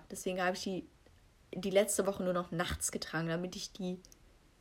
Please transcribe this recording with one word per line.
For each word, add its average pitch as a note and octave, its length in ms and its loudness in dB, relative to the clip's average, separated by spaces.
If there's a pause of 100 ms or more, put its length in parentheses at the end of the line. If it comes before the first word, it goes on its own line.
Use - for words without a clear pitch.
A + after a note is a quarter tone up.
Deswegen F#3+ 320 -4
habe F#3 140 4
ich - 80 -8
die, F#3+ 240 -4 (680)
die F#3 180 -2
letzte G3+ 340 6
Woche G3 180 0
nur F3+ 100 2
noch F3+ 180 -2
nachts - 400 0
getragen, - 380 -2
damit F3 260 -2
ich - 160 -10
die, F#3 280 -6 (600)